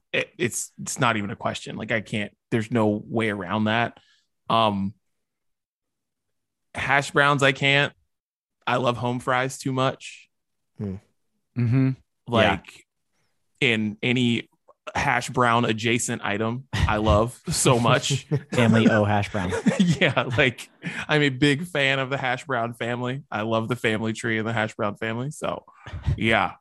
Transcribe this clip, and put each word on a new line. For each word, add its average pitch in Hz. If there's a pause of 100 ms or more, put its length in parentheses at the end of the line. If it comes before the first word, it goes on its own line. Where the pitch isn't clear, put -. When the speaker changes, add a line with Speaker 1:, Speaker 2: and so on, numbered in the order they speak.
(140)
Speaker 1:
it, 143
it's, - (100)
it's -
not 117
even 101
a -
question. -
Like, 107
I 113
can't, 104 (160)
there's 113
no 110
way 113
around 104
that. 113 (520)
Um, 104 (1800)
hash 139
browns, 143
I 139
can't. 139 (760)
I 123
love 123
home 123
fries 127
too 135
much. - (480)
Speaker 2:
Hmm. 98 (600)
Speaker 3:
Mm-hmm. 127 (380)
Speaker 1:
Like, 110 (760)
Speaker 3:
Yeah. 139
Speaker 1:
in 107
any 123 (440)
hash 123
brown 120
adjacent 113
item, 110
I 107
love 107 (100)
so 131
much. 127 (120)
Speaker 3:
<laughs> -
Family 113
O 107
hash 101
brown. 92
Speaker 1:
<laughs> -
Yeah, 151 (140)
like, 135 (380)
I'm 151
a 143
big 139
fan 139
of 127
the 135
hash 127
brown 117
family. 123
I 107
love 113
the 123
family 110
tree 113
and 110
the 113
hash 110
brown 104
family. 117
So, - (540)
yeah. 104